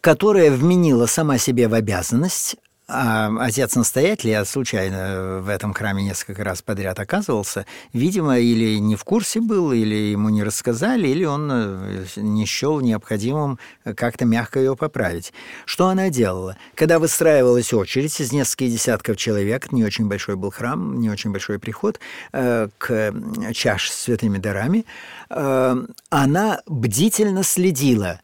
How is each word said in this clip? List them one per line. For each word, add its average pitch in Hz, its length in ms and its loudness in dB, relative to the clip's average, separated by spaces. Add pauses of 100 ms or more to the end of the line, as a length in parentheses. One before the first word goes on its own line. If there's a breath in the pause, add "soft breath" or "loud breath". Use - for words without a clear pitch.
которая 180 500 6
вменила 143 560 4
сама 147 300 2
себе 120 300 2
в 107 60 2
обязанность, 113 800 0 (380)
а 110 360 0 (100)
отец-настоятель, 127 920 0
я 107 120 2
случайно 95 960 -4
в 92 60 -8
этом 101 260 -4
храме 98 300 -2
несколько 98 400 -6
раз 95 180 -6
подряд 95 380 -6
оказывался, 107 680 -4 (280 loud breath)
видимо, 151 440 2
или 113 420 2
не 107 180 2
в - 80 -12
курсе 220 340 0
был, 202 320 0
или 107 240 2 (160)
ему 104 180 0
не 104 140 2
рассказали, 143 640 0
или 151 160 2
он, 147 300 -2
э, 98 520 -4 (120)
не 107 280 0
счел 143 360 -2
необходимым 120 760 -2 (360 loud breath)
как-то 123 300 -2
мягко 117 340 2
ее 131 160 2
поправить. 92 560 -4 (340 loud breath)
Что - 220 0
она 190 220 2
делала? 95 480 -2 (180 loud breath)
Когда 160 240 4
выстраивалась 135 760 4
очередь 131 460 0
из 127 140 -2
нескольких 131 400 0
десятков 110 420 0
человек, 107 560 -2
не 117 140 2
очень 104 240 -2
большой 101 260 -4
был 98 160 -6
храм, 131 480 -6
не 113 100 0
очень 104 220 -4
большой 101 280 -6
приход, 202 380 -4 (360 loud breath)
э, 120 340 0 (100)
к 110 360 -2 (400)
чаше 101 380 -2
с - 40 -8
святыми 110 420 -2
дарами, 110 480 0 (440 loud breath)
э, 131 460 0 (340)
она 160 580 2
бдительно 185 760 0
следила 131 800 2